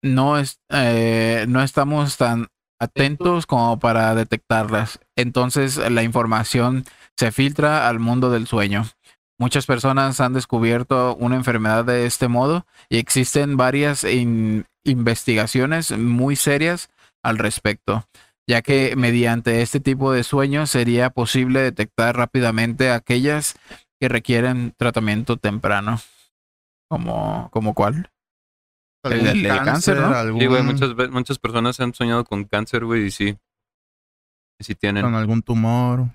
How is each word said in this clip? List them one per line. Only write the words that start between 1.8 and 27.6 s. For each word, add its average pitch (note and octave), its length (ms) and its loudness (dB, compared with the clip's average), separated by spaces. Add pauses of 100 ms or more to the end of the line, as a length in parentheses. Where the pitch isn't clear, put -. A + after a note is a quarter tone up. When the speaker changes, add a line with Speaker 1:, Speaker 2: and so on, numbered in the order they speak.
Speaker 1:
tan A#2 320 0 (320)
atentos D3 640 0
como A#2 320 2
para A2+ 360 2
detectarlas. A2 880 -2 (160)
Entonces, B2+ 600 0 (140)
la A#2 120 2
información A#2 840 0 (320)
se A#2+ 160 0
filtra C#3+ 560 2
al A#2 100 -2
mundo B2 320 2
del A2+ 160 0
sueño. G2+ 380 0 (540)
Muchas B2 280 -2
personas C3+ 540 0
han B2+ 140 0
descubierto B2 840 0
una A#2+ 200 0
enfermedad A#2 480 0
de B2 220 0
este A#2+ 220 -2
modo C#3 380 0 (220)
y A#2 100 0
existen C#3 580 0
varias C#3 480 0
in-, A2 640 0 (180)
investigaciones B2+ 1120 0
muy A#2+ 400 0
serias D#3 540 0 (320)
al A2+ 160 -2
respecto, G#2+ 680 -2 (440)
ya A#2 140 2
que C3+ 340 0
mediante A#2 680 2
este B2+ 180 -2
tipo C3+ 320 0
de B2 120 0
sueños C#3 460 0
sería A#2+ 400 2
posible B2+ 500 0
detectar A#2 560 0
rápidamente A#2+ 720 0
aquellas B2+ 640 0 (460)
que B2+ 80 0
requieren A#2+ 720 0
tratamiento A2+ 580 0
temprano. G#2 640 -2 (920)
¿Como, A2+ 640 -4
como A2 220 -2